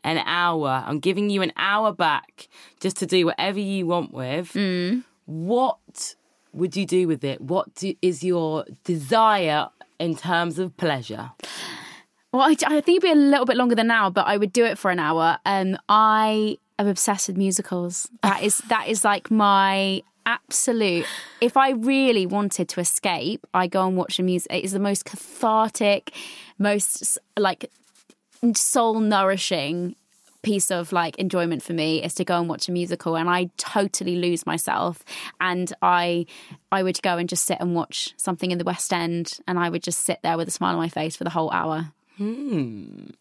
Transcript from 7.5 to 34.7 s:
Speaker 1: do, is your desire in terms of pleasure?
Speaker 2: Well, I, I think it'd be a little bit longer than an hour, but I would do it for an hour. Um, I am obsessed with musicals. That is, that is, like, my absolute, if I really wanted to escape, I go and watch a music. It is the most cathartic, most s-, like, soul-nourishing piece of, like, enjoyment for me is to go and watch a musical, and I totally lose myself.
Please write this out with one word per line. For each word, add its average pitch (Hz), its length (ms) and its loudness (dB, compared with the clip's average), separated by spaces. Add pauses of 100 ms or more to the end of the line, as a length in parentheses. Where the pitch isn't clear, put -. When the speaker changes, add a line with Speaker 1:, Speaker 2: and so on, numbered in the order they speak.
Speaker 1:
do, 190 260 -6
is 175 220 0
your 165 420 0 (200)
desire 170 840 2 (320)
in 165 160 -2
terms 170 460 -2
of 180 160 -6
pleasure? 127 560 -4 (1000)
Speaker 2:
Well, 262 120 2
I, 302 80 6 (180)
I 302 120 4
think 349 180 4
it'd 349 40 4
be 370 80 4
a 311 60 6
little 277 300 6
bit 240 100 2
longer 247 180 4
than 226 120 2
an 233 40 2
hour, 214 220 4
but 196 160 2
I 208 80 2
would 202 160 0
do 233 120 6
it 226 140 0
for 185 140 0
an 175 80 0
hour. 160 440 2
Um, 190 320 0 (120)
I 214 680 4 (200)
am 202 80 2
obsessed 202 400 0
with 185 100 -6
musicals. 185 720 -2 (140)
That 196 220 2
is, 208 140 2 (100)
that - 180 0
is, 214 160 -2
like, 208 300 0
my 196 680 4 (240)
absolute, 220 800 0 (360)
if 240 160 2
I 269 140 6
really 247 560 2
wanted 196 440 0
to 180 100 -4
escape, - 720 -2
I 185 140 2
go 190 200 0
and 185 100 0
watch - 220 -2
a 185 40 0
music. 180 300 0
It 180 120 -4
is 190 80 -4
the 196 60 -2
most 202 260 -2
cathartic, 220 1080 0 (460)
most 202 440 0
s-, - 160 0 (180)
like, 196 340 -2 (840)
soul-nourishing 196 1400 2 (480)
piece 202 280 0
of, 175 220 -2
like, 170 260 0
enjoyment 175 440 0
for - 100 -8
me 160 300 0
is 170 120 -6
to 180 100 -4
go 175 160 0
and 170 80 -2
watch - 200 -6
a 180 40 -4
musical, 175 440 -2
and 165 140 0
I 180 280 0
totally 185 580 -2
lose 175 280 -2
myself. - 600 -2 (360)